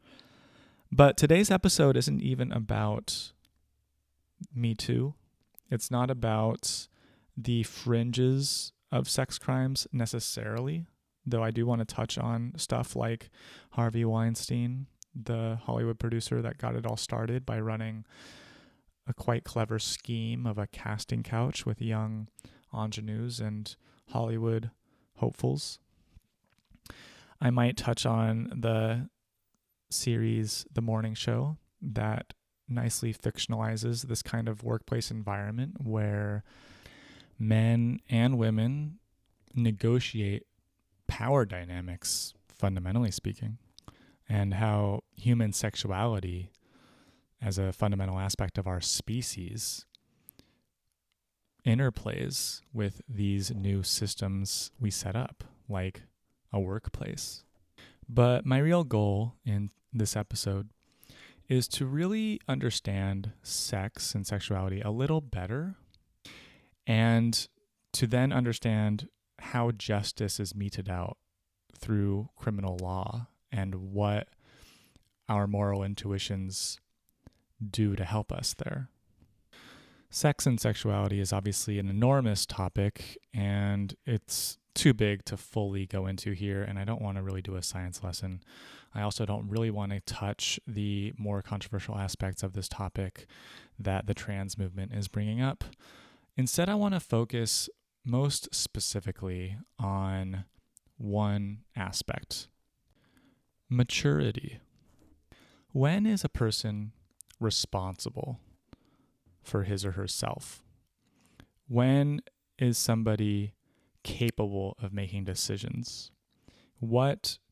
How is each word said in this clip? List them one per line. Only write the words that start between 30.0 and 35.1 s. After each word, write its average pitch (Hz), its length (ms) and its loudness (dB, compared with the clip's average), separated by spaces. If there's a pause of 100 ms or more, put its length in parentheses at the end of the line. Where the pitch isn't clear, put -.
The 117 100 0
Morning 110 320 0
Show 131 420 0 (260)
that 107 520 -2 (340)
nicely 120 440 0
fictionalizes 113 920 -2
this 120 200 -4
kind 117 260 -2
of 110 140 -4
workplace 117 480 -2